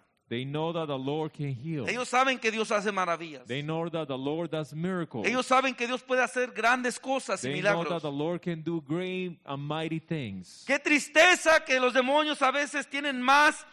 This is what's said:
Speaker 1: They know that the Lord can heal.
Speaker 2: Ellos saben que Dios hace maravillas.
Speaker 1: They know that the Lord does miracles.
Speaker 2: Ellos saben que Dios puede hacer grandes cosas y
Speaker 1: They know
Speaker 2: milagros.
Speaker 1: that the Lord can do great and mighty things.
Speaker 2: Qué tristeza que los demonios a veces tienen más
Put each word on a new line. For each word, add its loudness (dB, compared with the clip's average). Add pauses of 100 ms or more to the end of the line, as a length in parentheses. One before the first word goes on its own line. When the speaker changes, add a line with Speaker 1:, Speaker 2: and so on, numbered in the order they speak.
(300)
Speaker 1:
They -4
know -4
that -4
the -4
Lord -4
can -6
heal. -6
Speaker 2:
Ellos -4
saben 2
que 0
Dios -2
hace 0
maravillas. -4
Speaker 1:
They -4
know -4
that -6
the -4
Lord -4
does -6
miracles. -4
Speaker 2:
Ellos 0
saben 4
que -4
Dios -4
puede 2
hacer -2
grandes 0
cosas -2
y -2
Speaker 1:
They -2
know 4
Speaker 2:
milagros. -4
Speaker 1:
that -2
the -4
Lord -2
can -4
do -2
great -4
and -6
mighty -4
things. -8
Speaker 2:
Qué 2
tristeza 6
que 2
los 2
demonios 2
a 4
veces -4
tienen -4
más 4